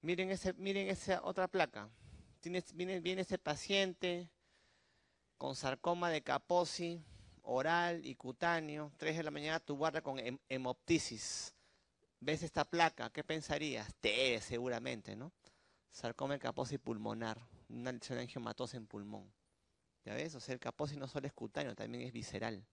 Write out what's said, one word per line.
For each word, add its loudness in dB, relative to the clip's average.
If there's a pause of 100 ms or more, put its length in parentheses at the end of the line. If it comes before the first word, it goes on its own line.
Miren 2
ese, 2
miren 0
esa 0
otra 2
placa. 0 (500)
Tiene, -2 (120)
viene, -2
viene 0
este 0
paciente 2 (1040)
con -4
sarcoma 2
de 2
Kaposi, 2 (400)
oral 4
y -8
cutáneo, 0
tres 0
de 0
la -2
mañana, 0
tu -2
guarda 2
con -4
hem-, -4 (100)
hemoptisis. 0 (680)
¿Ves 0
esta 2
placa? 4
¿Qué -6
pensarías? -2
T 6
B 0
seguramente, -4
¿no? -10 (580)
Sarcoma -2
de -4
Kaposi -2
pulmonar, -2 (280)
una -6
lesión -4
angiomatosa -6
en -10
pulmón. -10 (720)
¿Ya -6
ves? -2
O -10
sea, -6
el -4
Kaposi -4
no -6
solo -4
es -4
cutáneo, -4
también -6
es -8
visceral. -4